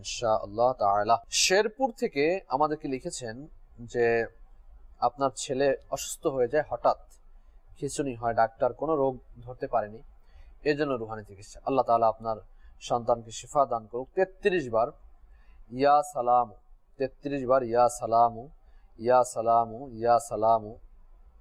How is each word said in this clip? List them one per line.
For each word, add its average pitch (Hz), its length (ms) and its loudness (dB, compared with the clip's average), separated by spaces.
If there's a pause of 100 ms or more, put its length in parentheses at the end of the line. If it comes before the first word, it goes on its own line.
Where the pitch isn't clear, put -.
ইনশাআল্লাহ 110 680 0 (120)
তাআলা। 104 340 2 (280)
শেরপুর 208 440 0 (140)
থেকে 143 220 -2 (320)
আমাদেরকে 151 380 -2
লিখেছেন 123 420 -10 (580)
যে 120 120 2 (960)
আপনার 131 340 0
ছেলে 135 420 0 (120)
অসুস্থ - 380 -6
হয়ে 131 200 0
যায় 147 220 0
হঠাৎ, 127 280 0 (800)
খিঁচুনি 139 380 -6
হয়, 117 180 -4
ডাক্তার 113 400 2
কোনো 156 220 -2
রোগ 135 220 0 (240)
ধরতে 127 260 -10
পারেনি, 107 320 -4 (640)
এর 147 140 0
জন্য 143 160 -2
রুহানি 110 300 -8
চিকিৎসা। 98 420 -20
আল্লাহ 131 200 0
তাআলা 117 220 4
আপনার 110 280 -2 (460)
সন্তানকে 117 500 -2
শিফা 139 340 0
দান 113 220 -6
করুক। 123 280 -8
তেত্রিশ 185 540 0
বার 110 180 0 (840)
ইয়া 143 320 4 (100)
সালামু, 120 400 2 (440)
তেত্রিশ 135 480 -6
বার 131 180 4
ইয়া 120 260 2
সালামু, 117 600 0 (480)
ইয়া 123 260 4
সালামু, 117 680 0
ইয়া 117 280 2
সালামু, 110 580 0 (640)